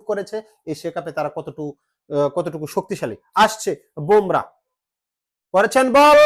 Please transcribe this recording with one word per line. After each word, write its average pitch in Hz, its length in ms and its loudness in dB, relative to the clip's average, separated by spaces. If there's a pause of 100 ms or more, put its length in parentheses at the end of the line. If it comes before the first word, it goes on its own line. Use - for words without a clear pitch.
করেছে 208 360 -8 (240)
এশিয়া 160 280 -10
কাপে 160 180 -12
তারা 151 240 -8
কতটুকু, 151 420 -14 (320)
আহ, 143 200 -2
কতটুকু 156 380 -8
শক্তিশালী। 151 480 -8 (200)
আসছে 214 360 -2 (280)
বুমরা, 170 420 0 (1120)
করেছেন 220 400 0
বল, 294 320 8